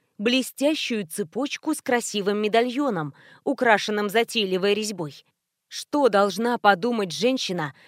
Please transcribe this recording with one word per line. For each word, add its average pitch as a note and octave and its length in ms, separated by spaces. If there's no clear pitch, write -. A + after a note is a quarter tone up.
блестящую B3 880
цепочку A3+ 640
с - 80
красивым G#3 580
медальоном, A3+ 760
украшенным G#3+ 640
затейливой G3 640
резьбой. G3+ 500
Что - 420
должна G3+ 480
подумать G3+ 540
женщина, F3 640